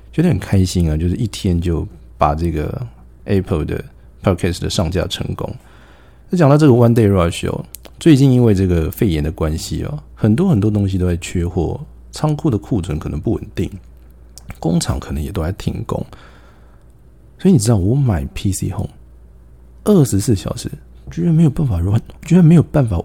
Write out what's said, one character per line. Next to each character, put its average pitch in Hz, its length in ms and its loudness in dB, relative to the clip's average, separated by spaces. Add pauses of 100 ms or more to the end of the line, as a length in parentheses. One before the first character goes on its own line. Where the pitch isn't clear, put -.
(120)
觉 156 100 -2
得 180 60 2
很 107 100 0
开 95 260 2
心 87 240 0
啊， 78 80 0
就 85 120 -2
是 90 80 -2
一 123 100 -4
天 87 340 -2
就 82 240 -2 (320)
把 76 160 0
这 82 200 -2
个 76 340 -6 (380)
Apple 95 400 -2
的 - 200 -6 (380)
podcast 90 380 -2
的 87 100 -4
上 90 180 -2
架 87 200 -2
成 - 260 -8
功。 - 180 -10 (800)
那 180 80 -2
讲 151 100 4
到 147 80 6
这 151 80 4
个 135 80 6
one 120 220 4
day 110 160 4
rush 87 380 0
哦， - 160 -6 (340)
最 160 160 6
近 135 160 6
因 123 140 4
为 107 100 4
这 92 140 2
个 82 200 0
肺 113 200 -2
炎 76 160 0
的 78 80 -4
关 80 260 -4
系 80 240 -8
哦， - 160 -8 (160)
很 107 180 2
多 170 160 2
很 117 120 2
多 107 100 0
东 101 180 0
西 95 80 -4
都 90 120 0
在 85 80 0
缺 85 280 -6
货， 85 360 -4 (320)
仓 151 240 -4
库 156 120 -4
的 110 80 0
库 98 240 -4
存 78 200 -6
可 - 80 -10
能 73 120 -6
不 110 120 -4
稳 - 200 -6
定， - 160 -6 (920)
工 170 180 -2
厂 87 220 -4
可 - 120 -12
能 71 80 -6
也 73 120 -8
都 82 100 -4
在 82 80 -4
停 - 340 -8
工。 - 220 -6 (1300)
所 185 140 2
以 - 20 6
你 143 60 6
知 104 100 2
道 117 100 4
我 101 180 0
买 110 360 0
P 98 200 -4
C 98 180 -4
Home， - 180 -8 (960)
二 190 200 6
十 101 140 0
四 104 160 2
小 - 220 -6
时 - 120 -10 (440)
居 165 100 -6
然 170 100 2
没 165 120 6
有 147 60 6
办 151 140 -4
法 98 160 0
run， 101 200 0 (240)
居 165 100 2
然 180 100 8
没 165 120 8
有 139 60 6
办 - 220 0
法 95 200 -2